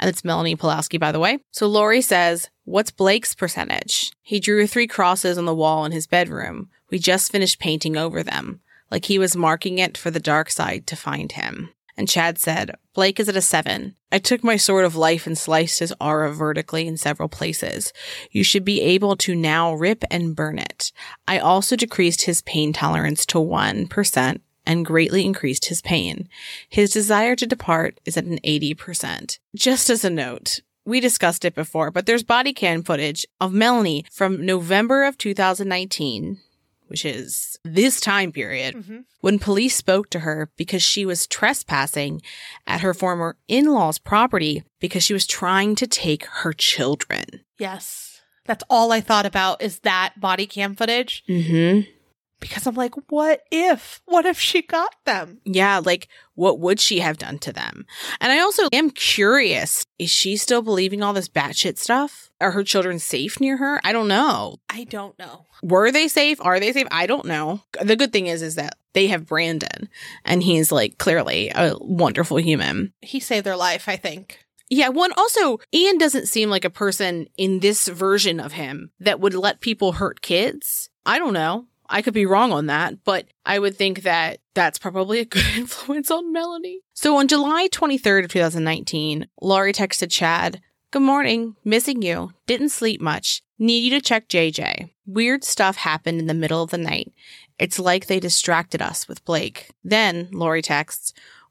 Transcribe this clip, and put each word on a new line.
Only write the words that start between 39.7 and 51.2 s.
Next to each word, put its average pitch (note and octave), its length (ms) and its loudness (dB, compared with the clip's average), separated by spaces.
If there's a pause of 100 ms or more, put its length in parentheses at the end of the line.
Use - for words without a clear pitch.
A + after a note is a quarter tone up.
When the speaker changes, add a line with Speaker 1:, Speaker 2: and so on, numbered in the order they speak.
Speaker 1:
spoke G3 340 2
to F3 100 -4
her D#3 360 -4
because F3 260 -4
she - 220 0
was F3 220 -2
trespassing D3+ 960 -2 (440)
at F3 140 -4
her F#3 140 0
former F3 420 -2 (120)
in-laws' A#3 500 2
property F3+ 640 0 (180)
because F3+ 220 -2
she G#3 100 2
was G3 140 0
trying G3 480 0
to B3 120 -2
take D#3 400 -2
her - 280 -6
children. - 720 -2 (340)
Speaker 2:
Yes. - 640 -12 (240)
That's A3 240 -4
all A#3 220 6
I A3 100 2
thought G#3 240 2
about F#3+ 340 0
is F#3 200 -6
that F#3 380 0
body F#3+ 280 -2
cam G3+ 300 -6
footage. A#3 520 -2